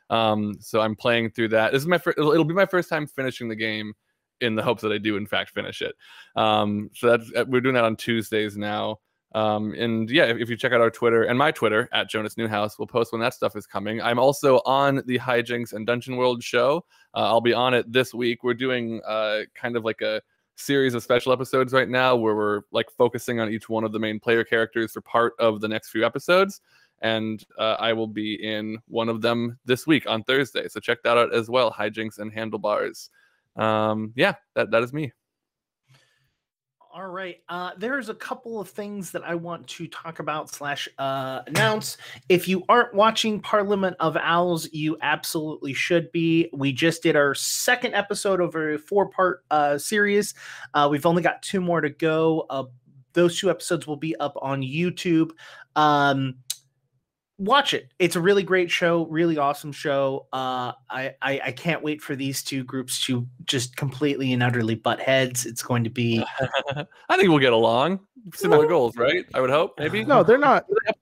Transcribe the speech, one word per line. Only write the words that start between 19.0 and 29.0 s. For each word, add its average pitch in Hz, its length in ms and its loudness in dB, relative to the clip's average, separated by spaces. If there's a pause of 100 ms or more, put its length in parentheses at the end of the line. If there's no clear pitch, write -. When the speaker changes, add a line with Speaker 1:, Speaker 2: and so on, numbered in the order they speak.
Speaker 1:
uh, 107 360 -2 (120)
kind 120 220 -6
of 110 80 -4
like 113 160 -4
a 110 200 -2 (360)
series 135 380 2
of 117 100 -4
special 123 280 2
episodes 127 400 0
right 131 160 2
now 127 280 4
where 110 180 2
we're, 104 280 0 (100)
like, 113 180 -2
focusing 120 480 0
on 107 120 0
each 110 180 -8
one 113 160 -2
of 107 80 -4
the 110 80 -4
main 107 180 -4
player 117 240 2
characters 113 500 0
for 107 80 -12
part 117 380 -4
of 110 220 2
the 107 80 -4
next 110 220 -6
few 113 140 -2
episodes. 180 560 0 (400)
And, 110 400 -4 (160)
uh, 110 220 0
I 113 140 0
will 113 160 -2
be 107 260 -6
in 107 520 -8
one 113 220 -2